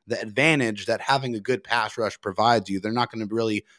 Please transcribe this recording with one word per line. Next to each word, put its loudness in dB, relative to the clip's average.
the -4
advantage 0
that 0
having 0
a -4
good -2
pass -2
rush -2
provides 2
you. -2
They're -4
not -2
gonna -6
really 0